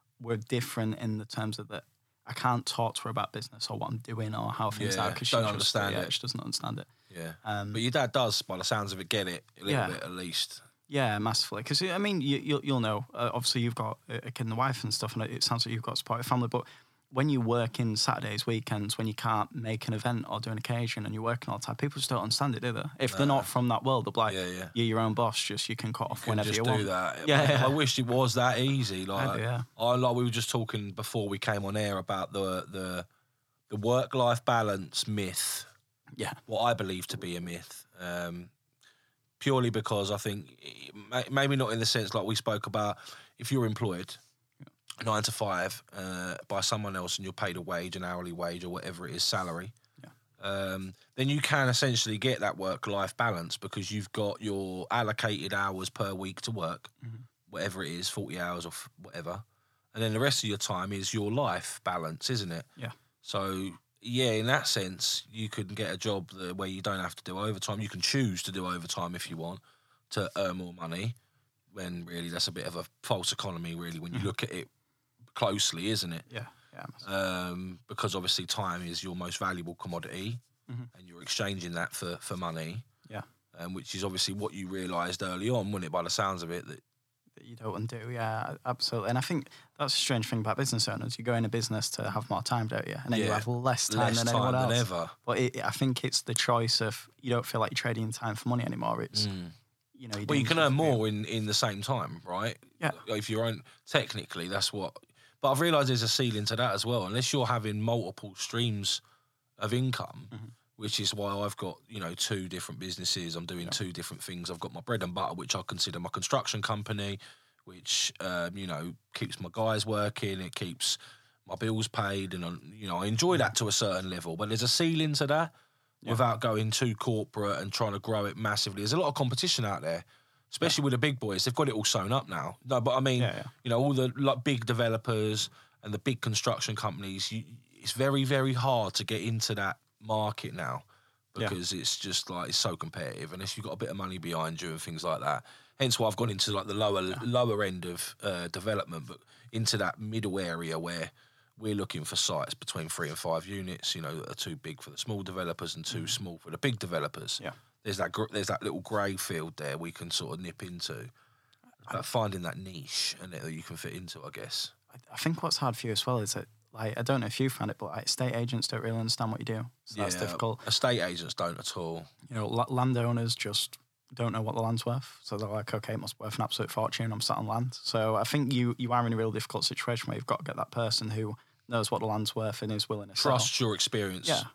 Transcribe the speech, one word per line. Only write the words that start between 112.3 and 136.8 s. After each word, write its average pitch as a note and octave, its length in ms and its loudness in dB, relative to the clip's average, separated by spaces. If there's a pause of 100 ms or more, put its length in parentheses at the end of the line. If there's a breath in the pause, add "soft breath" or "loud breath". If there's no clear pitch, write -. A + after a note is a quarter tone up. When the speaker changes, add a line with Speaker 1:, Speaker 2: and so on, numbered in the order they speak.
Speaker 2:
different E2+ 320 -6
businesses. F2 560 -2
I'm E2+ 80 -6
doing F2 200 -6
Speaker 1:
Yeah. E2+ 40 -6
Speaker 2:
two F#2+ 240 -2
different E2 280 -8
things. F2 300 -8
I've E2+ 80 -6
got F2+ 140 -8
my E2+ 80 -10
bread A2+ 220 -2
and F2+ 100 -4
butter, F#2 200 -2
which - 220 -2
I F#2 100 -2
consider F2+ 360 -4
my E2+ 80 -6
construction - 520 -2
company, G#2 560 -4 (460 loud breath)
which, - 560 0
um, F2+ 380 -2
you G2 100 -4
know, E2 260 -4 (200)
keeps - 260 -6
my F2 140 -6
guys A2 320 2
working. G#2 560 0
It F#2 140 -6
keeps - 420 0 (500 loud breath)
my F2+ 80 -4
bills A2 320 0
paid, G2 460 -2
and, F2+ 100 -4
um, E2+ 180 -6 (140)
you G#2+ 140 -10
know, F2 80 0
I F#2 80 0
enjoy D#3 320 6
that G#2 180 4
to A2+ 140 2
a - 20 2
certain F#2 380 2
level. E2+ 260 -4
But G#2 140 -4
there's A2+ 140 0
a B2 40 2
ceiling D#3+ 460 4
to C#3+ 140 2
that D#3 260 2 (480 soft breath)
Speaker 1:
Yeah. A#2 100 -4
Speaker 2:
without A#2 300 4
going A2 300 2
too A#2 240 2
corporate G#2 640 0
and F#2+ 120 -4
trying G#2+ 220 0
to G2+ 60 -2
grow G#2 260 0
it G2+ 100 -4
massively. G#2 460 0
There's G#2+ 120 2
a D#3 40 4
lot F3 100 4
of C#3+ 80 2
competition C3 480 2
out G2+ 180 0
there, E2 220 -2 (480 soft breath)
especially D#3+ 300 2
Speaker 1:
Yeah. C#3+ 40 4
Speaker 2:
with C#3 60 4
the B2+ 60 4
big C3+ 220 2
boys. G2 260 2
They've B2 100 2
got D3 140 6
it A#2+ 60 0
all G#2+ 100 0
sewn G2+ 260 4
up C3+ 160 2
now. E2+ 380 -4
No, B2 160 4
but B2 160 4
I - 20 6
mean, C3 220 4
Speaker 1:
Yeah, A2+ 160 2
yeah. G2+ 60 -6 (200)
Speaker 2:
you B2 60 -4
know, A#2 100 4
all C#3 140 6
the, B2+ 240 4
like, C3+ 260 4
big B2+ 220 2
developers A2 840 2 (340 loud breath)
and G#2+ 100 -4
the G2+ 60 -2
big B2 220 0
construction A#2 540 0
companies, F#2+ 560 -4